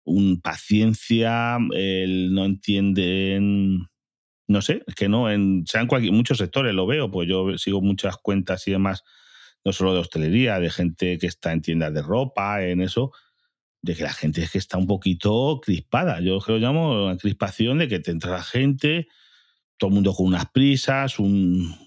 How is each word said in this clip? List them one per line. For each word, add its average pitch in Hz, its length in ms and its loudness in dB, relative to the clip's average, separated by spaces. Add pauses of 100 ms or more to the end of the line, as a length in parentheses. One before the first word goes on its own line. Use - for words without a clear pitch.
un 92 360 2
paciencia, 113 1160 0 (160)
el, 92 600 0
no 95 120 0
entienden, 98 1400 0 (640)
no 101 120 4
sé, 180 260 -2
es - 80 -12
que 101 140 -2
no, 113 200 2
en, 98 360 2
sea 110 160 -2
en 123 60 -2
cualquier, 117 260 2
muchos 120 240 2
sectores 107 360 -2
lo 92 140 0
veo, 135 240 -2
pues 87 160 -2
yo 95 300 0
sigo 98 240 -2
muchas 98 360 -2
cuentas 95 500 -2
y 98 40 -2
demás, 98 320 0 (640)
no 98 80 0
solo 95 200 2
de 90 60 2
hostelería, 92 600 0
de 85 100 0
gente 90 480 -2
que 87 100 -2
está 85 260 -4
en 82 80 -2
tiendas 80 320 -2
de 76 80 -2
ropa, 101 640 -2
en 90 160 0
eso, 117 300 -2 (720)
de 85 140 -4
que 78 80 -8
la 71 100 -6
gente 76 300 -4
es 85 80 -6
que - 60 -2
está 92 200 -4
un 92 100 0
poquito 104 720 0
crispada. 107 600 -2
Yo 95 160 0
es 98 80 -6
que 110 80 0
lo 113 60 2
llamo 127 460 0
una 92 120 -2
crispación 104 600 -2
de 165 120 0
que 95 100 -2
te 82 120 -6
entra 85 200 -4
la 87 120 -6
gente, 143 640 0 (720)
todo 98 120 0
el 98 60 4
mundo 98 180 4
con 92 140 2
unas 92 240 0
prisas, 135 680 2
un, 92 560 2 (120)